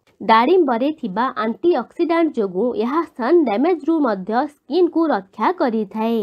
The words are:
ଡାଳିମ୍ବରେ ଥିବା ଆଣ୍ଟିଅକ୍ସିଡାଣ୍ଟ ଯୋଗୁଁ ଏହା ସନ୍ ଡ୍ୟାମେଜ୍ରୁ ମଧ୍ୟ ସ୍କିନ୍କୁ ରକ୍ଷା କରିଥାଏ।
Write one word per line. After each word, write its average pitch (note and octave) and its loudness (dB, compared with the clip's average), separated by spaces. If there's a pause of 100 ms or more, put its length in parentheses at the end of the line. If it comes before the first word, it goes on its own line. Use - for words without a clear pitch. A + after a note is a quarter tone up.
(200)
ଡାଳିମ୍ବରେ B3 2
ଥିବା A3 -6 (120)
ଆଣ୍ଟିଅକ୍ସିଡାଣ୍ଟ D#4+ -2
ଯୋଗୁଁ G3 -2 (120)
ଏହା B3 -2
ସନ୍ C#4+ 0
ଡ୍ୟାମେଜ୍ରୁ C#4+ 0
ମଧ୍ୟ A3 -2
ସ୍କିନ୍କୁ D#4+ -2
ରକ୍ଷା A3+ -2
କରିଥାଏ। A3+ -2